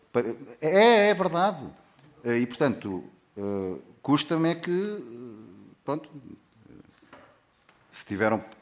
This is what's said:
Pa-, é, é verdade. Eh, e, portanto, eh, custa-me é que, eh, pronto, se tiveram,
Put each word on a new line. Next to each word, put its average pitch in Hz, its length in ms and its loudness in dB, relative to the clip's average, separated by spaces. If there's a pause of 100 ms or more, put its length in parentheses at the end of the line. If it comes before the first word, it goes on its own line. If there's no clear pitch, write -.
(100)
Pa-, 120 120 2 (380)
é, 208 500 6
é 202 40 2
verdade. 175 500 0 (600)
Eh, 120 140 2
e, 123 80 2
portanto, 107 580 -2 (320)
eh, 98 420 -6 (220)
custa-me 160 480 0
é 170 60 0
que, 170 160 -8
eh, 117 1040 -8 (100)
pronto, 156 240 -6 (1800)
se - 140 -12
tiveram, 107 380 0 (180)